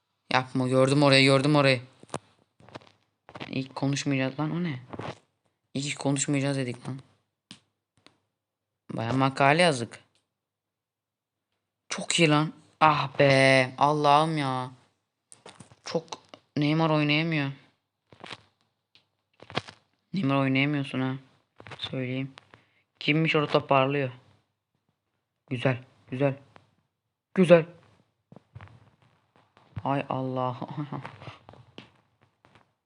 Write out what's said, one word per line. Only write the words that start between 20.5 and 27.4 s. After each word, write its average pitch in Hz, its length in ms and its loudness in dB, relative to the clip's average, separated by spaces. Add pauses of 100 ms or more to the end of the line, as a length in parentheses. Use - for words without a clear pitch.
ha. 131 140 -4 (640)
Söyleyeyim. 131 540 -8 (680)
Kimmiş 156 360 0
orada 147 320 0
parlıyor? 135 440 2 (1400)
Güzel, 127 340 -4 (280)
güzel. 131 240 -2 (1000)
Güzel. 170 320 6 (2250)